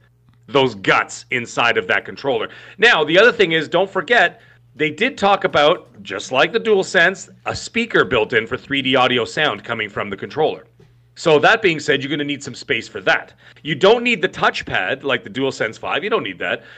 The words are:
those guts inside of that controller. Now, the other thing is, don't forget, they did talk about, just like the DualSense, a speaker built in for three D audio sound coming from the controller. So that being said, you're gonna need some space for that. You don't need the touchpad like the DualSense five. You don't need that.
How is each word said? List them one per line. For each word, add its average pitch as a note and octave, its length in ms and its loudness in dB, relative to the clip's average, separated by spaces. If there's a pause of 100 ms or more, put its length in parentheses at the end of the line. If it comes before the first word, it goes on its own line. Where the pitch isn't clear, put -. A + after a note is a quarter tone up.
(480)
those C3 280 2
guts G#2+ 560 -2
inside A#2 440 -2
of G#2+ 120 0
that G2+ 160 0
controller. A2 440 -4 (300)
Now, G3+ 240 4
the D#3+ 160 2
other A#3 140 6
thing G3+ 200 2
is, D#3+ 160 0
don't F#3+ 220 0
forget, F3+ 500 0 (360)
they D3+ 140 0
did A#3+ 280 -4
talk G3 260 2
about, D3+ 600 0
just G2 260 -10
like D3+ 220 2
the A3+ 80 -2
DualSense, F#3+ 680 0 (180)
a A2 100 -4
speaker A3 480 0
built G#2+ 280 0
in A2+ 140 0
for B2+ 100 -6
three C#3 240 -6
D C3 140 0
audio B2 300 2
sound B2+ 400 -4
coming A2 240 -6
from G#2 200 -8
the G2 80 -8
controller. A#2 480 -4 (540)
So D#3 200 4
that G3+ 240 4
being E3 180 0
said, C#3 220 -2
you're C3+ 80 -8
gonna D3 140 -4
need C#3+ 200 -8
some B2 100 -12
space A#2 320 -8
for G2+ 140 -14
that. B2+ 320 -2 (300)
You D3+ 120 -6
don't A3+ 300 4
need A#3 160 0
the D#3 80 0
touchpad C3 720 -4
like C3 220 -4
the G#2+ 60 -16
DualSense B2+ 480 -4
five. G#2+ 260 -6
You G#3+ 60 -6
don't G#3 120 -2
need F#2+ 180 -10
that. F#2+ 220 -4 (160)